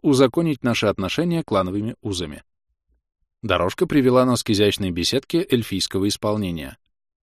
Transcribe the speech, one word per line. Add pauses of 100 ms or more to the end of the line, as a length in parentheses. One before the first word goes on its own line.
узаконить
наши
отношения
клановыми
узами. (1000)
Дорожка
привела
нас
к
изящной
беседке
эльфийского
исполнения. (560)